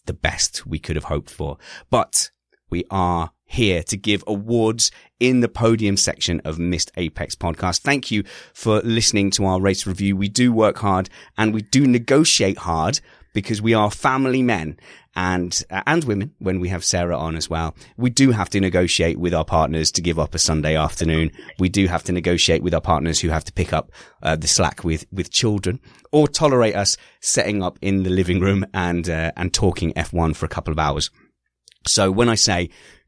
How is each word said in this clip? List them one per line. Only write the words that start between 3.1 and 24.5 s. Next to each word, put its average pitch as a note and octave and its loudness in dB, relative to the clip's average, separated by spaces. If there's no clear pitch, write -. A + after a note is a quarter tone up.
here F#2+ 2
to - -4
give G2+ 0
awards A2 0
in B2+ 4
the A#2 2
podium A2+ 2
section - -2
of D#2+ -6
Missed E2+ -2
Apex E2 -6
podcast. E2+ -4
Thank C#3+ -2
you G#2 0
for G#2+ 0
listening A2 2
to G2+ 0
our F#2 2
race F#2+ 0
review. G2 -2
We G2+ 0
do B2 2
work A2 2
hard F#2+ 0
and A2 2
we G#2+ -2
do C3+ 4
negotiate B2 4
hard E2 -2
because G#2 -4
we A2+ 4
are G#2 4
family C3 0
men E2 -2
and, F2+ -2
uh, F#2+ -6
and D#3+ 0
women G#2 -2
when F#2+ -2
we F2+ -2
have F2+ -4
Sarah F2 0
on D#2+ -4
as - -6
well. D#2+ -4
We B2 0
do C3+ 4
have G#2+ 0
to G2+ 0
negotiate F2 2
with F2 0
our D#2+ 2
partners D#2+ 0
to F2 -4
give E2 0
up D#2 -2
a D#2+ -4
Sunday D#2 0
afternoon. D#2+ 0
We F#2 2
do G2 2
have F2 -4
to F#2 -4
negotiate F2 2
with E2+ 0
our D#2+ 2
partners D#2 0
who F2 -2
have D#2+ -2
to - -14
pick F2+ -2
up, D#2 -4
uh, D#2+ 0
the D2+ -4
slack - 0